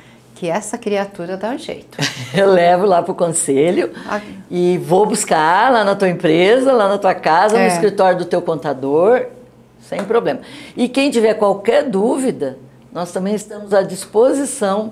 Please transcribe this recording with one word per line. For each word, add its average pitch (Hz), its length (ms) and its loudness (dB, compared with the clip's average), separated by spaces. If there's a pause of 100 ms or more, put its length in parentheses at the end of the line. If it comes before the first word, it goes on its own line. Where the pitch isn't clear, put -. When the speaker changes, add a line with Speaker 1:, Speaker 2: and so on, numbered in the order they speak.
(340)
Speaker 1:
que 175 140 -8
essa 208 300 -6
criatura 196 580 -6
dá 208 140 -8
um 277 80 -6
jeito. - 400 -14 (180)
Speaker 2:
<laughs> 123 180 -14
Eu 196 180 4
levo 180 340 4
lá 175 160 4
pro 170 120 -6
conselho 165 760 0 (180)
Speaker 1:
Ah. 208 120 -6 (300)
Speaker 2:
e 180 280 0
vou 165 280 2
buscar 185 680 2
lá 220 120 2
na 196 100 2
tua 196 140 0
empresa, 180 640 2
lá 208 160 2
na 202 100 0
tua 185 160 2
casa, 196 440 2
Speaker 1:
É. 190 80 2
Speaker 2:
no 180 60 2
escritório 180 460 2
do 170 60 -6
teu 175 160 -2
contador, 156 840 0 (540)
sem 180 240 -8
problema. 190 360 -2 (360)
E 240 120 0
quem 277 220 0
tiver 220 240 2
qualquer 214 500 0
dúvida, 208 760 -2 (340)
nós 175 200 -8
também 196 220 -4
estamos 208 400 -6
à 196 80 4
disposição 214 1080 -2